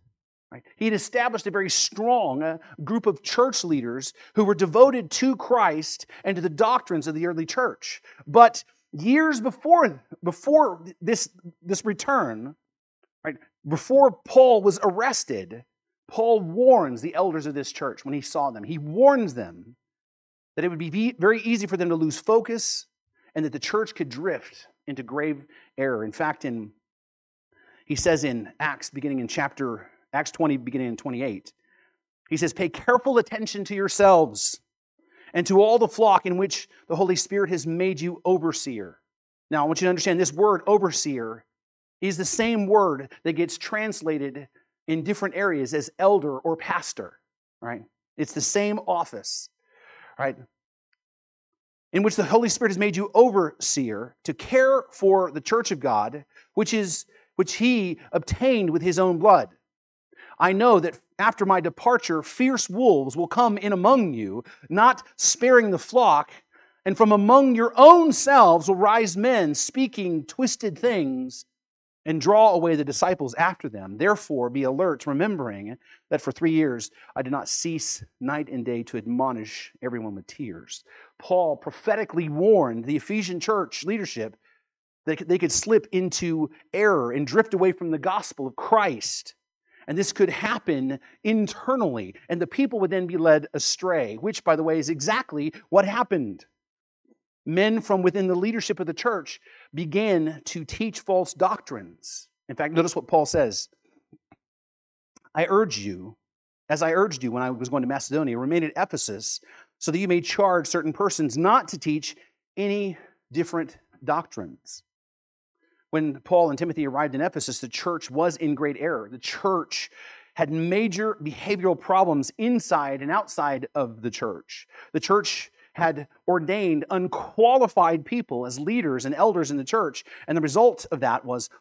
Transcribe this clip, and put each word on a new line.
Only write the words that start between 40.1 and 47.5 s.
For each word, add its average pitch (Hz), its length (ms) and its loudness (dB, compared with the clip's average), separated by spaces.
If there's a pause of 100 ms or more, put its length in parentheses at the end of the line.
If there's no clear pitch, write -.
this 170 120 0
word 190 360 4
overseer 143 800 0 (560)
is 185 160 -2
the 180 80 -4
same 226 420 0
word 175 440 2 (120)
that 165 100 -2
gets 170 240 -4
translated 156 880 -6 (380)
in 160 180 -2
different 190 320 -4
areas 156 380 -2
as 147 240 -4
elder 165 420 2
or 165 180 -4
pastor, - 600 -10 (420)